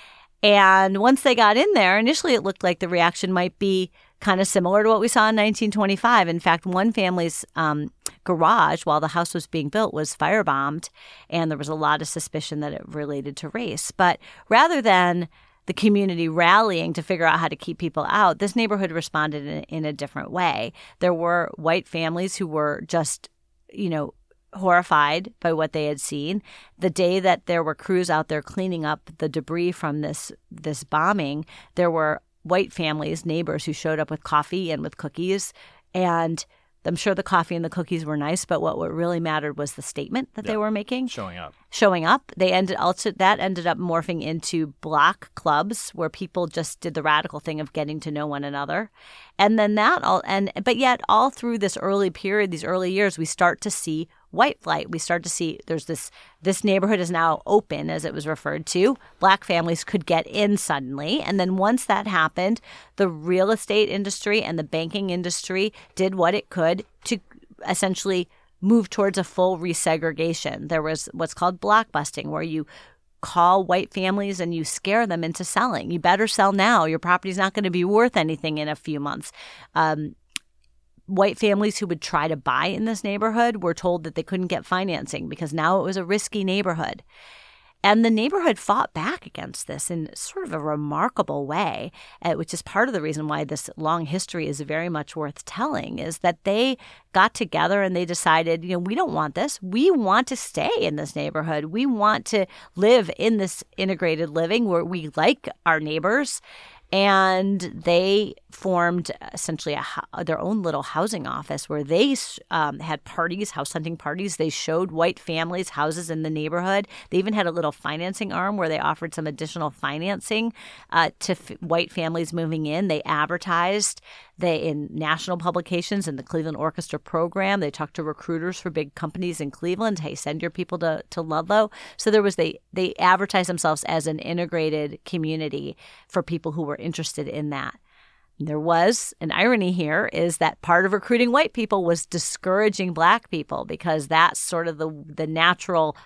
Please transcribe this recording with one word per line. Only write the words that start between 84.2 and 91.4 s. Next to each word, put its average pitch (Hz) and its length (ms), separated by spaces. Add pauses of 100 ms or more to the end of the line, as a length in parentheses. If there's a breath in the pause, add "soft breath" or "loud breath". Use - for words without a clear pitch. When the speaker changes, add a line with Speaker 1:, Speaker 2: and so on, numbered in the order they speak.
Speaker 1:
couldn't 185 240
get 170 180
financing 165 640
because 147 240
now 165 260
it 156 60
was 190 140
a 185 60
risky 202 380
neighborhood. 185 600 (800 loud breath)
And 214 200
the 226 80
neighborhood 254 480
fought - 360
back 220 320
against - 400
this - 240
in 165 240
sort - 320
of 185 80
a 156 40
remarkable 151 880